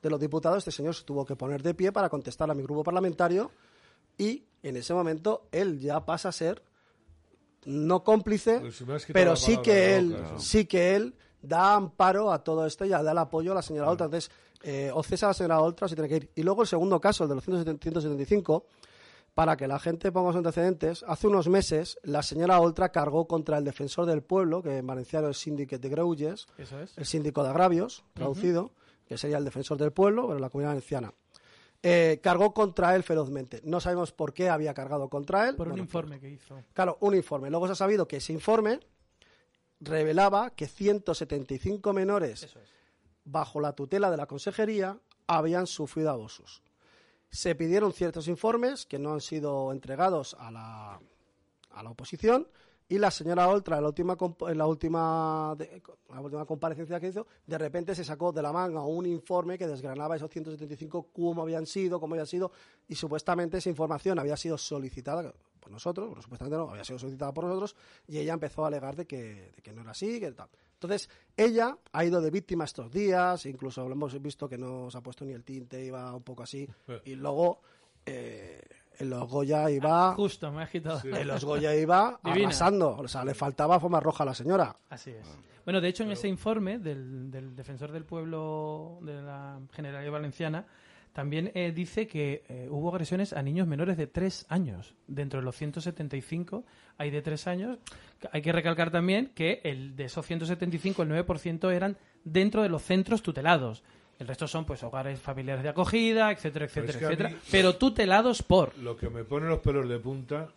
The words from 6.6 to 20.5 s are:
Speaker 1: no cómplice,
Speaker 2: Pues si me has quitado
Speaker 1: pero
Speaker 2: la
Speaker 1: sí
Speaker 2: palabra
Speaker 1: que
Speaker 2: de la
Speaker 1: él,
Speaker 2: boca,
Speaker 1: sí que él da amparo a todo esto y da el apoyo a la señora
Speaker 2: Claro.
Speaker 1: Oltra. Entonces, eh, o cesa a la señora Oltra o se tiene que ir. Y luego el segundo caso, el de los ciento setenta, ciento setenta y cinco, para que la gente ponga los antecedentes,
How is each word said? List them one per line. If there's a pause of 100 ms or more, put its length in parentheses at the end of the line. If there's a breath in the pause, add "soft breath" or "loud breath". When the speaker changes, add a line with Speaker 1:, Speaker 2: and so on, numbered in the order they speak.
Speaker 1:
no
cómplice,
Speaker 2:
Pues
si
me
has
quitado
Speaker 1:
pero
Speaker 2:
la
Speaker 1:
sí
Speaker 2:
palabra
Speaker 1:
que
Speaker 2:
de
la
Speaker 1:
él, (100)
Speaker 2:
boca,
Speaker 1:
sí
que
él (280 soft breath)
da
amparo
a
todo
esto
y
da
el
apoyo
a
la
señora
Speaker 2:
Claro.
Speaker 1:
Oltra.
Entonces, (340 soft breath)
eh,
o
cesa
a
la
señora
Oltra
o
se
tiene
que
ir.
Y
luego
el
segundo
caso,
el
de
los
ciento
setenta,
ciento
setenta
y
cinco, (680 soft breath)
para
que
la
gente
ponga
los
antecedentes,